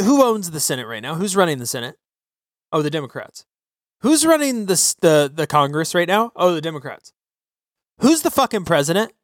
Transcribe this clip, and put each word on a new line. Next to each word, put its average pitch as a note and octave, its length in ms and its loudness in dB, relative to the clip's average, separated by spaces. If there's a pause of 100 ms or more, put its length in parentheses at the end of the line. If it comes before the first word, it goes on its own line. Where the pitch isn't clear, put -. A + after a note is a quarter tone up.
who C#4 180 4
owns G#3+ 300 0
the D3+ 80 -8
Senate B2+ 260 -4
right A2 160 -10
now? C#3+ 140 -8
Who's F#3 200 -4
running E3 240 2
the A#2+ 60 -8
Senate? A#2+ 300 -8 (760)
Oh, D#3 80 0
the D3 80 -2
Democrats. C#3 560 -10 (560)
Who's D4+ 240 2
running C#4+ 400 0
the F#3 80 0
s-, - 280 0
the, D3+ 320 4
the D#3 140 -4
Congress D3+ 480 0
right F3 120 2
now? G#3+ 280 0
Oh, F3+ 180 2
the D#3 80 -4
Democrats. C#3+ 520 -12 (840)
Who's D#4 240 4
the E4+ 80 0
fucking A3 340 0
president? E3 480 0 (100)